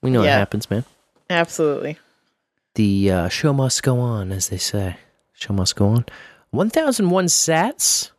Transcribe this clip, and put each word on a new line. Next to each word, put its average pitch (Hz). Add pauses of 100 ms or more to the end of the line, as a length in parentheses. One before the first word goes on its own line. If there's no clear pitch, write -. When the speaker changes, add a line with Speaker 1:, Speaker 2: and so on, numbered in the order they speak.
Speaker 1:
We 131
know 123
Speaker 2:
Yeah. 143
Speaker 1:
it -
happens, 101
man. 110 (440)
Speaker 2:
Absolutely. 160 (760)
Speaker 1:
The, 98
uh, 90
show 147
must 135
go 127
on, 110
as 95
they 101
say. 92 (340)
Show -
must 95
go 101
on. 117 (480)
One 190
thousand 254
one 185
sats -